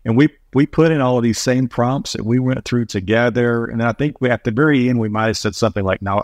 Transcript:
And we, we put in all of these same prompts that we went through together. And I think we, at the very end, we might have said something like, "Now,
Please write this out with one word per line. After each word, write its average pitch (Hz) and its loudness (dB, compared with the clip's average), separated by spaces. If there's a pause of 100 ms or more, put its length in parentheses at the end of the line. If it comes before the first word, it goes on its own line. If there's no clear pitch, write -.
And 113 0
we, 147 6 (240)
we 139 4
put 160 2
in 143 0
all 127 2
of 117 0
these 117 0
same 127 0
prompts 123 -2
that - -6
we 120 2
went 127 -2
through 120 -2
together. 117 0
And 117 -4
I 117 0
think 143 -4
we, 127 0
at 120 -4
the 120 0
very 135 2
end, 123 0
we 110 -2
might 110 -2
have 107 -2
said 104 -4
something 104 0
like, 95 0
"Now, 101 -2